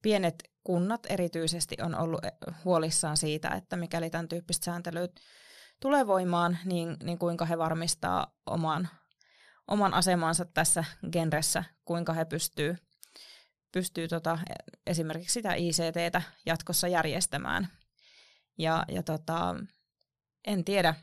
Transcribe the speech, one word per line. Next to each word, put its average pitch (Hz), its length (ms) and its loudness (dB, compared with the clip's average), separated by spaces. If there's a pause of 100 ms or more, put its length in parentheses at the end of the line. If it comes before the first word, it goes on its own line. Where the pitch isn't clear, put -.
pienet 190 420 2 (200)
kunnat 190 460 0
erityisesti 170 720 -2
on 170 140 -2
ollut, 165 300 -2
e, 101 40 -2 (360)
huolissaan 160 520 2
siitä, 156 320 0
että - 280 -4
mikäli 165 320 -2
tän 165 180 -4
tyyppistä 170 380 -4
sääntelyä 175 420 -4 (720)
tulee 269 280 4
voimaan, 175 580 4
niin, 170 380 -2
niin 170 140 -4
kuinka 170 280 0
he 165 120 0
varmistaa 165 760 0 (100)
oman, 160 440 -2 (760)
oman 202 260 4
asemansa 175 520 4
tässä 165 380 2 (280)
genressä, 160 520 2 (220)
kuinka 170 280 0
he 165 120 0
pystyy, 160 520 -2 (960)
pystyy 180 360 -2
tota, 165 320 -2 (480)
esimerkiksi 165 460 -2
sitä 220 200 -2
I 170 180 0
C 165 200 0
T:tä 170 300 0 (240)
jatkossa 165 420 0
järjestämään. 160 800 0 (880)
Ja, 165 340 0
ja 180 120 -4
tota, 160 520 -2 (920)
en 196 160 0
tiedä 175 400 4